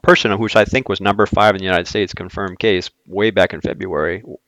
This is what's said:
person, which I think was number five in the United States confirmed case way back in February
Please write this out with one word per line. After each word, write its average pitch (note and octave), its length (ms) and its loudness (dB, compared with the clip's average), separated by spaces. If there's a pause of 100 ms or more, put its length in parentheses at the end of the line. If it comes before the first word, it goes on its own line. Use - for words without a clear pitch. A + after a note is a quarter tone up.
person, A#2 380 2
which A2 160 0
I G#2+ 80 6
think C3 240 -2
was G2 120 -4
number G2+ 260 2
five G#2 280 4
in G2 60 -4
the F#2+ 40 -8
United F2+ 220 0
States G#2 260 -2
confirmed F#2+ 460 -10
case F#2+ 320 0 (160)
way G#2 240 0
back F#2 240 2
in D#2 60 -12
February E2+ 640 -4 (240)